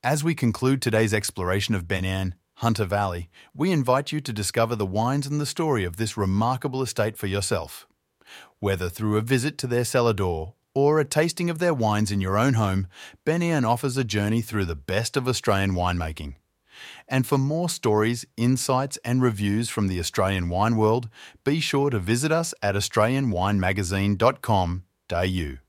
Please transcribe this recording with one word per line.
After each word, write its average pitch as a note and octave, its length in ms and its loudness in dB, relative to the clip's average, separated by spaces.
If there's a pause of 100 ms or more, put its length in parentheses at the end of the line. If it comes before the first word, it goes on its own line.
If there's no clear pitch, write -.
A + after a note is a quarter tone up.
As C#3+ 220 0
we E3 100 2
conclude B2+ 480 2
today's A2 320 4
exploration G2+ 640 -2
of F2 120 -4
Ben F#2+ 160 -2
Ian, F#2+ 300 -2 (220)
Hunter A2+ 300 0
Valley, F#2 460 -2 (240)
we E3 160 0
invite C#3 400 0
you D3+ 100 -4
to C3+ 100 -8
discover A2+ 440 0
the G#2 100 0
wines A#2 400 0
and D3 160 -4
the C#3+ 60 -4
story C#3+ 360 0
of F2 120 -4
this A2 200 -4
remarkable A#2+ 680 0
estate A2 340 -2
for - 80 -6
yourself. F#2+ 640 -4 (720)
Whether F#2+ 280 0
through G#2 300 -2
a A2 40 2
visit B2+ 380 0
to C3+ 80 -6
their A#2+ 180 0
cellar A#2 280 2
door F2+ 400 -2 (220)
or D3 240 4
a D3 60 2
tasting E3 440 0
of E3 80 -4
their E3+ 160 0
wines G#2+ 380 2
in G2+ 100 0
your F#2+ 160 0
own B2+ 160 4
home, G2 320 0 (400)
Ben E3 160 0
Ian E3 240 0
offers A#2+ 320 0
a C3+ 60 0
journey G#2+ 380 0
through G#2+ 240 -2
the E2 100 -4
best F#2+ 420 -4
of B2+ 100 0
Australian G2 440 0
winemaking. E2+ 640 -4 (720)
And B2+ 180 0
for C#3 140 0
more D3+ 280 0
stories, A2+ 600 0 (100)
insights, B2+ 680 0
and B2+ 200 2
reviews G#2+ 460 2
from G#2 180 0
the F#2 120 0
Australian F#2+ 480 0
wine G2+ 280 2
world, A2 340 2 (340)
be D3+ 180 0
sure C#3+ 280 0
to A#2+ 80 0
visit A#2+ 340 0
us E3 300 -2
at G2+ 140 0
australian A#2 560 2
wine G2 280 0
magazine F#2+ 580 0
dot A2+ 260 2
com F2+ 400 0 (240)
dot F2 160 0
A F#2+ 40 2
U. D#2+ 300 -4 (120)